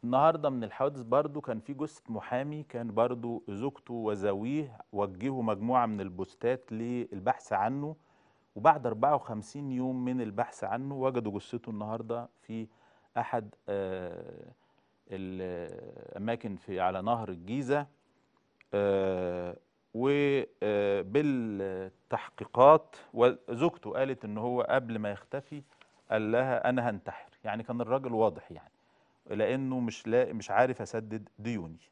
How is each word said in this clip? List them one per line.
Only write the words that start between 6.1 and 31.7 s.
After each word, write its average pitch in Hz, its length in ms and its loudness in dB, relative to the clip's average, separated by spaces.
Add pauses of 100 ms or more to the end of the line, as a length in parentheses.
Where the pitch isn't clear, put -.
للبحث 117 800 -4
عنه، 135 440 0 (600)
وبعد 135 300 4
أربعة 120 280 4
وخمسين 123 560 -4
يوم 127 340 -2
من 127 160 -2
البحث 110 440 -4
عنه 127 300 -4
وجدوا 123 440 0
جثته 117 320 -10
النهاردة 113 580 -6 (140)
في 113 240 -8 (520)
أحد، 117 360 -4 (140)
آه، 90 840 -6 (580)
الأماكن 92 1500 -8
في، 92 240 -6
على 92 220 2
نهر 110 260 0
الجيزة. 123 580 -2 (880)
آه، 92 840 0 (380)
و، 123 140 2 (540)
آه، 101 400 2
بالتحقيقات 113 1900 4 (180)
وزوجته 120 800 2
قالت 131 320 -2
إن 107 140 -6
هو 123 240 0
قبل 117 360 0
ما 104 120 -2
يختفي 139 520 -10 (480)
قال 110 220 2
لها: 127 360 4
"أنا 123 220 2
هنتحر". - 400 -10 (140)
يعني 110 180 -4
كان 120 180 -6
الراجل 123 320 0
واضح 110 400 2
يعني، - 200 -18 (540)
لأنه 131 540 0
مش 117 260 -4
لا-، 117 260 4
مش 107 180 -8
عارف 120 320 4
أسدد 110 460 -6 (100)
ديوني. 98 400 -4 (140)